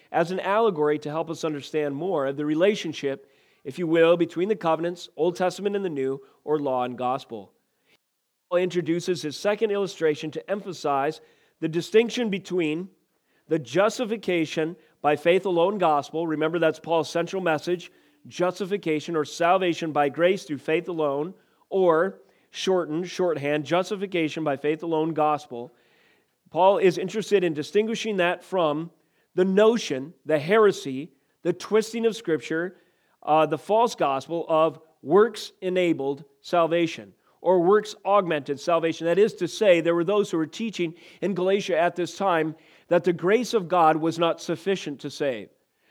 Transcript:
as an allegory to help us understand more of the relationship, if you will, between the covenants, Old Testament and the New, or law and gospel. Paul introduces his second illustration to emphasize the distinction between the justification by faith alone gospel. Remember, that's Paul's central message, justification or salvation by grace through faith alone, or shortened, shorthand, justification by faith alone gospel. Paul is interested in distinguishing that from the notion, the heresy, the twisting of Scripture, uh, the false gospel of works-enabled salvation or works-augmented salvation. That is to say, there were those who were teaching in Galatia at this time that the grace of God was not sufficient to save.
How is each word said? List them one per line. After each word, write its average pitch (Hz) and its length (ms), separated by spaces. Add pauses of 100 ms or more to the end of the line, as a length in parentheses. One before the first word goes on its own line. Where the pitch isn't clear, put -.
(120)
as 170 200
an 185 80
allegory 175 600
to 147 100
help 160 200
us 160 140
understand 147 520
more 160 300
of 139 120
the 147 80
relationship, 151 840 (360)
if 127 120
you 175 80
will, 165 300
between 170 320
the 220 80
covenants, 170 600
Old 170 180
Testament 185 400
and 202 80
the 185 60
New, 135 320 (240)
or 156 120
law 131 280
and 123 120
gospel. 123 540 (1000)
Paul 180 100
introduces 170 640
his 147 120
second 208 360
illustration 165 600
to - 180
emphasize 156 720 (400)
the 160 80
distinction 214 640
between 175 600 (600)
the 160 100
justification 175 1200 (240)
by - 160
faith 180 280
alone 190 340
gospel. 156 480
Remember, 160 320
that's 160 200
Paul's 160 300
central 170 320
message, 170 500 (340)
justification 175 920
or 151 80
salvation 170 640
by 143 160
grace 175 380
through 143 140
faith 170 280
alone, 156 460 (360)
or 185 500 (300)
shortened, 175 600
shorthand, 151 540
justification 175 800
by 143 140
faith 156 260
alone 165 300
gospel. 147 600 (760)
Paul 185 300
is 170 180
interested 180 480
in 165 80
distinguishing 208 640
that 175 260
from 165 480 (440)
the 185 100
notion, 190 680 (120)
the 151 120
heresy, 160 760 (300)
the 170 100
twisting 220 520
of 220 80
Scripture, 165 640 (480)
uh, 156 220
the 151 120
false 220 380
gospel 151 540
of 160 320 (200)
works-enabled 170 1200 (160)
salvation 165 720 (260)
or 180 220
works-augmented 175 960
salvation. 165 460
That 170 120
is 214 180
to 175 120
say, 180 320
there 170 160
were 170 80
those 202 260
who 175 80
were 160 80
teaching 175 500 (260)
in 190 120
Galatia 185 460
at 170 160
this 175 220
time 160 380 (340)
that 175 160
the 185 80
grace 196 400
of 185 160
God 160 260
was 160 240
not 165 220
sufficient 165 580
to 147 100
save. 127 380 (440)